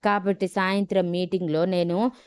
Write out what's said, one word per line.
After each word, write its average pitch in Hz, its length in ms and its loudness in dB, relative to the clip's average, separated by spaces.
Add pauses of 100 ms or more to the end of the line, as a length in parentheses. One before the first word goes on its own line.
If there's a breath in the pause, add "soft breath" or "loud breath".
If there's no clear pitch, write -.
కాబట్టి 202 440 0
సాయంత్రం 190 580 0
మీటింగ్లో 175 580 -2
నేను 185 480 0 (140 loud breath)